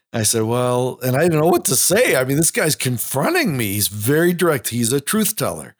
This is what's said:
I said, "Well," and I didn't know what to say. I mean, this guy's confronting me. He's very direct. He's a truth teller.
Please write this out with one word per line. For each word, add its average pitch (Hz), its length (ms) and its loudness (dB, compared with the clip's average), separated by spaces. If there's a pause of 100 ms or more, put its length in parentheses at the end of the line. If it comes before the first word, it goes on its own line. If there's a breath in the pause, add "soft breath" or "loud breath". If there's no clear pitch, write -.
(120)
I 117 100 -4
said, 110 220 0
"Well," 123 600 -2
and 127 120 0
I 143 60 2
didn't 165 180 2
know 151 80 2
what - 160 2
to 147 120 2
say. 202 380 2
I 131 80 2
mean, 135 140 0
this 165 160 0
guy's 170 240 0
confronting 165 800 -2
me. 107 160 -2
He's 101 160 -2
very 143 460 2
direct. 165 340 0
He's 117 240 0
a 143 80 0
truth 214 340 -2
teller. 80 460 -6